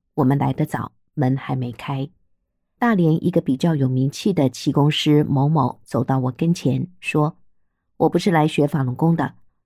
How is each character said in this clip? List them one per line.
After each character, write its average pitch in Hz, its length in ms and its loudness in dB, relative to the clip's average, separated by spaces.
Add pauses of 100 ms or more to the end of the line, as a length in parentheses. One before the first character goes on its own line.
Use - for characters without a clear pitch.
(140)
我 151 100 0
们 135 140 2
来 135 160 0
得 151 140 -2
早， - 240 -8 (240)
门 131 200 0
还 135 200 -6
没 123 160 -6
开。 135 360 -8 (680)
大 233 160 0
连 165 320 2
一 156 60 0
个 170 100 2
比 - 160 -2
较 165 180 0
有 135 140 0
名 131 220 0
气 - 200 -4
的 147 200 2
气 - 200 -4
功 147 200 2
师 151 320 2
某 139 260 0
某 143 340 0
走 123 200 -4
到 131 160 0
我 127 120 -2
跟 170 220 0
前， 131 340 -2 (120)
说 151 380 -2 (600)
：“我 165 100 2
不 175 120 0
是 202 100 -2
来 156 180 4
学 147 200 2
法 143 160 -2
轮 127 120 -4
功 165 200 2
的， 143 180 -4 (320)